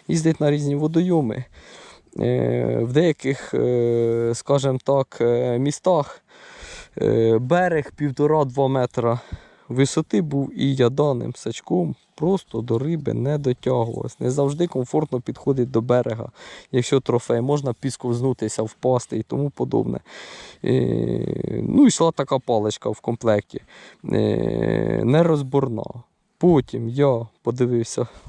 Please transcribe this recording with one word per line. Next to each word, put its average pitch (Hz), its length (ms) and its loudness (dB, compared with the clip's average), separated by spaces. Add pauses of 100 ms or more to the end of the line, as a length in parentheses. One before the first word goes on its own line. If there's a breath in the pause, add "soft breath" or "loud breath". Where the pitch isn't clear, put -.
їздити 160 360 0
на 147 80 4
різні 143 240 0
водойоми, 156 720 0 (720 loud breath)
е, 120 640 0
в 123 100 -4
деяких, 143 600 0
е, 117 800 0
скажімо 135 480 0
так, 135 380 0
е, 120 380 2
містах, 147 600 0 (800 loud breath)
е, 113 360 4
берег 165 580 0
півтора-два 143 720 0
метра 123 520 0 (500 loud breath)
висоти 139 520 0
був, 143 380 -2
і 135 160 2
я 123 140 4
даним 127 460 0
сачком 151 600 -4 (200)
просто 165 460 -2
до 117 180 0
риби 139 340 -4
не 127 240 -2
дотягувався. 123 800 -2
Не 123 120 -2
завжди 143 360 0
комфортно 135 540 -2
підходить 131 500 -2
до 131 100 2
берега, 120 480 0 (420 loud breath)
якщо 131 280 2
трофей, 120 420 0
можна 139 320 0
підсковзнутися, 120 880 -2
впасти 123 540 -2
і 113 60 -2
тому 139 260 -4
подобне. 123 500 -2 (640 loud breath)
Е, 117 1000 -2
ну, - 240 6
йшла 165 240 2
така 139 280 -2
паличка 107 500 -2
в 107 100 -4
комплекті, 113 640 -2 (500 loud breath)
е, 57 920 2
нерозборна. 139 800 2 (540)
Потім 127 520 2
я 123 380 0 (140)
подивився 120 640 -2 (220 loud breath)